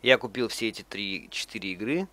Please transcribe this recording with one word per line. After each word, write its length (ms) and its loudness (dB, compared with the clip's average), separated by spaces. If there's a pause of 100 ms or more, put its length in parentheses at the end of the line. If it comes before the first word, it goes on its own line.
Я 160 8
купил 300 -2
все 200 -2
эти 140 -6
три, 480 -6
четыре 420 -6
игры. 400 0